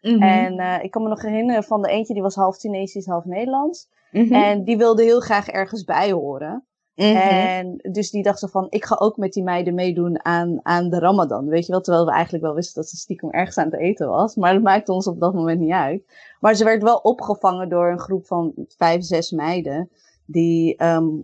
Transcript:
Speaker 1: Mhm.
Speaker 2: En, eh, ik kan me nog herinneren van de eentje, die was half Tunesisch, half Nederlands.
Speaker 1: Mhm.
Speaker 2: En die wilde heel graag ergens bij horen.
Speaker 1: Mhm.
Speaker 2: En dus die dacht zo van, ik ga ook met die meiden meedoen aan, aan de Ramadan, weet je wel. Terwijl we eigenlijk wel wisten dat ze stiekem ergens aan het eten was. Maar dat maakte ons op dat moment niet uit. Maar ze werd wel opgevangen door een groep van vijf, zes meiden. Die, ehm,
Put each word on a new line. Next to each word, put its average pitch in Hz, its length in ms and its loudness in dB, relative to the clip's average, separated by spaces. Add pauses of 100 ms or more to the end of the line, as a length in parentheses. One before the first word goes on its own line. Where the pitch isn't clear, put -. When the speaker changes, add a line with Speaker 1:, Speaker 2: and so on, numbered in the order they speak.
Speaker 1:
Mhm. 226 200 4
Speaker 2:
En, 185 380 4
eh, 180 240 -2
ik 196 80 -8
kan 220 120 -4
me 220 60 -2
nog 214 120 -6
herinneren 220 420 0
van 214 180 -2
de 196 80 0
eentje, 220 240 -2
die 196 100 -4
was 190 120 -2
half 196 220 0
Tunesisch, 196 480 -8
half 175 200 -4
Nederlands. 262 640 -4 (220)
Speaker 1:
Mhm. 233 220 2
Speaker 2:
En 208 300 4
die 220 140 0
wilde 226 260 4
heel 233 160 6
graag 208 280 0
ergens 190 360 -6
bij 185 280 0
horen. 151 540 -6 (300)
Speaker 1:
Mhm. 208 200 2
Speaker 2:
En 185 640 0 (120)
dus 196 200 -4
die 202 120 -2
dacht 202 160 0
zo 202 80 -6
van, 190 220 -2
ik 202 160 -4
ga 220 140 -2
ook - 180 0
met 196 160 -4
die 190 100 -2
meiden 180 300 -2
meedoen 175 520 -2
aan, 170 380 0
aan 175 260 0
de 175 100 -2
Ramadan, 160 480 2
weet 170 180 0
je 185 60 -10
wel. 185 100 0
Terwijl 170 240 2
we 160 60 0
eigenlijk 165 320 0
wel 156 100 -2
wisten 165 280 -6
dat 160 80 -12
ze - 80 -16
stiekem - 340 -10
ergens 180 260 -4
aan 160 80 0
het 160 140 -4
eten 170 300 -2
was. 180 260 0
Maar 185 180 2
dat 196 100 4
maakte 202 280 2
ons 185 160 -2
op 170 120 -6
dat 175 140 2
moment 165 260 -2
niet 160 120 0
uit. 175 320 -2 (360)
Maar 214 160 4
ze 208 80 2
werd 220 200 2
wel 208 140 4
opgevangen 202 720 0
door 175 220 2
een 175 80 -4
groep 190 260 -6
van 170 280 -2 (240)
vijf, 175 280 2
zes 170 260 -2
meiden. 160 580 -4 (360)
Die, 165 520 2
ehm, 165 280 2 (180)